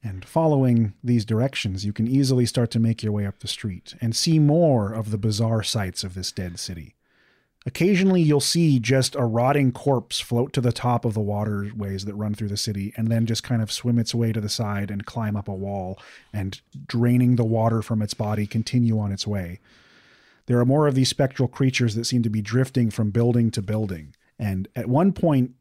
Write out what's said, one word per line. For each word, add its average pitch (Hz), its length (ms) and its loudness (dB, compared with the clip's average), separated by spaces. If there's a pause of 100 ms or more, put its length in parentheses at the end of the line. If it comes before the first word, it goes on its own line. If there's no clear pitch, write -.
And 95 200 -10
following 131 680 2 (100)
these 120 200 2
directions, 107 600 -2
you 101 80 -4
can 110 160 -2
easily 131 360 2
start 117 280 -2
to 117 80 0
make 113 240 0
your 107 80 -2
way 104 120 -2
up 98 140 -8
the - 100 -14
street - 520 -8
and 113 160 -2
see 160 240 2
more 147 520 4
of 107 200 -6
the 110 60 -2
bizarre 110 440 0
sights 95 400 -4
of 92 120 -10
this 92 180 -8
dead 87 260 -8
city. 82 380 -12 (680)
Occasionally, 190 560 2
you'll 147 200 4
see 151 400 2
just 127 340 2
a 139 100 0
rotting 127 460 2
corpse 120 480 -2
float 123 360 -2
to 139 60 2
the 120 120 2
top 120 320 -2
of 113 100 0
the 110 60 -2
waterways 104 840 -4
that 101 100 -8
run 104 180 -4
through 104 140 -6
the 101 80 -4
city 101 400 -4
and 113 100 -2
then 113 200 2
just 110 180 -2
kind 113 180 -2
of 107 80 -4
swim 120 300 0
its 110 120 -4
way 117 200 0
to 110 80 -2
the 104 80 -4
side 101 420 -4
and 101 160 -8
climb 113 300 -4
up - 100 -6
a 202 80 -8
wall 95 420 -8 (360)
and, 98 280 -6 (280)
draining 123 480 4
the 117 80 2
water 113 360 2
from 107 220 -2
its 107 120 -4
body, 104 340 -2
continue 113 500 0
on 104 140 -2
its 98 160 -6
way. 92 320 -6 (840)
There 123 120 2
are 120 60 4
more 147 240 4
of 135 80 2
these 131 140 4
spectral 131 360 0
creatures 127 480 0
that 117 120 -2
seem 123 180 2
to 117 40 0
be 107 140 -2
drifting 120 480 0
from 107 220 -2
building 117 400 2
to 110 100 -4
building. 95 540 -6 (200)
And 98 380 -4
at 117 140 -6
one 165 240 4
point 139 480 2